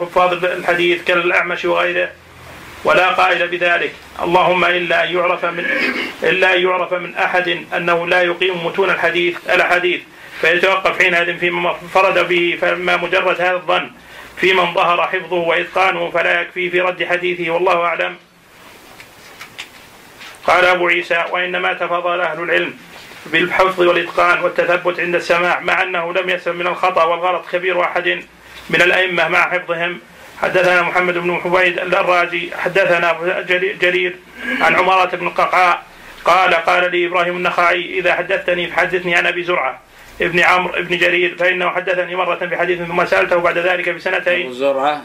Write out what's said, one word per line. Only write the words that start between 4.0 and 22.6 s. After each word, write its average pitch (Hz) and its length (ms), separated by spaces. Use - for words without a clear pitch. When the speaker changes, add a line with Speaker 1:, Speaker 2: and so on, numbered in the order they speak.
Speaker 1:
اللهم 180 440
إلا 175 380
أن 165 120
يعرف 180 300
من، 175 200
إلا 185 320
أن 180 60
يعرف 180 320
من 175 220
أحد 180 500
أنه 170 320
لا 180 140
يقيم 175 440
متون 190 240
الحديث، 175 480
الأحاديث، 175 520
فيتوقف 175 580
حينئذ 175 380
فيما 175 460
انفرد 175 440
به، 175 340
فما 175 360
مجرد 175 440
هذا 180 140
الظن 180 360
في 185 160
من 175 200
ظهر 170 340
حفظه 175 280
وإتقانه 170 760
فلا 175 300
يكفي 180 280
في 175 120
رد 180 220
حديثه، 175 460
والله 175 360
أعلم. 180 300
قال 180 180
أبو 180 220
عيسى: 175 440
"وإنما 180 420
تفضل 175 480
أهل 165 220
العلم 170 300